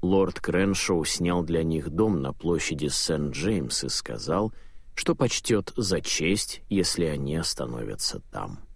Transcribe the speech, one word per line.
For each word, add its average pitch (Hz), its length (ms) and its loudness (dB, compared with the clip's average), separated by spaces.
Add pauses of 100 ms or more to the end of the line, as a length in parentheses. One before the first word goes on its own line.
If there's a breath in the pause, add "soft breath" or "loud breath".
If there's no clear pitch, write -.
Лорд 92 340 4
Крэншоу 90 640 2
снял 87 400 2
для 80 200 2
них 80 260 0
дом 90 320 2
на 67 100 -2
площади 76 580 0
Сент-Джеймс 73 960 0
и 65 40 -4
сказал, 85 640 -2 (400 soft breath)
что - 220 0
почтет - 600 2
за 92 240 0
честь, - 720 0
если 92 360 2
они 71 300 -2
остановятся 58 880 -4 (100)
там. 50 280 -8 (160)